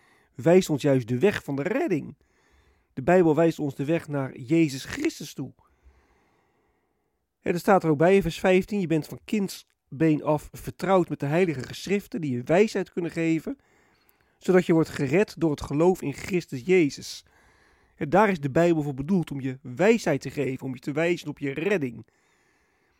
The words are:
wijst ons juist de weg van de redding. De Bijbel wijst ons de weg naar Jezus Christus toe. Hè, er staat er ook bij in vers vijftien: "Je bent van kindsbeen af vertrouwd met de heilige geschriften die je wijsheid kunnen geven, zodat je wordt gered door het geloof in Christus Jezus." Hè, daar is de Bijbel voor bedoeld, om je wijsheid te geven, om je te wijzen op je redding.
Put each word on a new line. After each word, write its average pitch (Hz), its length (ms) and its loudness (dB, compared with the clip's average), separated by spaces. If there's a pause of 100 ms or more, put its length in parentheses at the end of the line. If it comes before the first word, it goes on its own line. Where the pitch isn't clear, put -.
(340)
wijst 170 360 4
ons 147 120 -2
juist 135 260 2
de 123 100 0
weg 202 260 2
van 139 120 -6
de 143 60 -4
redding. 185 540 -4 (760)
De 139 100 -12
Bijbel 170 320 6
wijst 165 240 2
ons 147 160 -4
de 139 100 -6
weg 160 240 -2
naar 139 300 -6
Jezus 135 460 0
Christus - 500 -6
toe. - 180 -10 (1900)
Hè, - 120 -4
er 175 60 -2
staat 190 260 2
er 160 60 2
ook 143 80 2
bij 175 160 6
in 196 80 4
vers 160 180 -4
vijftien: 190 400 2
"Je 175 60 -2
bent 156 200 0
van 127 180 -14
kindsbeen 160 1000 -2
af 147 280 -2
vertrouwd 175 560 0
met 147 120 -8
de 143 60 -4
heilige 151 360 0
geschriften 196 580 -6
die 147 160 -4
je 123 60 -6
wijsheid 190 500 2
kunnen 170 180 -6
geven, 165 480 -2 (800)
zodat 180 280 2
je 180 60 2
wordt 160 160 4
gered 151 500 0
door 165 120 0
het 143 100 -4
geloof 170 420 0
in 135 100 -4
Christus 156 520 -6
Jezus." 165 600 0 (720)
Hè, 160 140 -8
daar 196 200 4
is 185 120 -2
de 143 100 -4
Bijbel 165 320 2
voor 143 120 -4
bedoeld, 151 360 -2
om 139 100 -8
je 131 220 -8
wijsheid 156 580 2
te 135 100 -10
geven, 131 360 -6
om 131 80 -8
je 123 60 -18
te 147 120 -8
wijzen 165 360 -2
op 139 100 -12
je 139 120 -6
redding. 139 560 -4 (920)